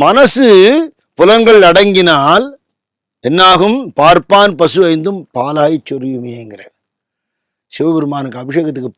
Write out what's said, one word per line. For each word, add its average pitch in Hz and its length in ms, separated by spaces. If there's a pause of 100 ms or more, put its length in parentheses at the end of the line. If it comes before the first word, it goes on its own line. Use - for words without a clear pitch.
மனசு 247 420 (760)
புலன்கள் 220 480
அடங்கினால் 180 760 (840)
என்னாகும்? 185 500 (200)
"பார்ப்பான் 180 640
பசு 170 200 (100)
ஐந்தும் 170 280 (180)
பாலாய் 147 380 (140)
சொரியுமேங்கிற." 120 760 (1120)
சிவபெருமானுக்கு 143 680
அபிஷேகத்துக்கு 139 560